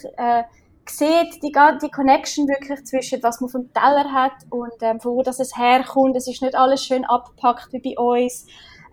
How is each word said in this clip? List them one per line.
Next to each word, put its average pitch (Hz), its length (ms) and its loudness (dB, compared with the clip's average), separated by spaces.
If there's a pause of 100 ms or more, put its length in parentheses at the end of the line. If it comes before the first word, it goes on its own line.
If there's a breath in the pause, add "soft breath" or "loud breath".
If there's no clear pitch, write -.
(160)
äh, 240 280 0 (440 soft breath)
sieht, 330 540 0
die 294 100 -6
ga-, 294 260 6
die 294 120 -6
Connection 285 580 2
wirklich 277 380 -4
zwischen 254 380 -6
was 240 160 -2
man 254 80 -6
auf 247 60 -12
dem 247 200 -8
Teller 277 380 2
hat 269 220 0 (160)
und, 240 320 -8
ähm, 226 180 -2
von 247 140 -6
wo 254 100 0
das 254 160 -4
es 262 180 -6
herkommt. 262 580 2
Es 254 120 -6
ist 247 140 -10
nicht 262 140 -2
alles 269 300 2
schön 254 200 -2
abgepackt 240 680 -2
wie 254 80 -8
bei 254 220 -6
uns. 240 440 0 (480 soft breath)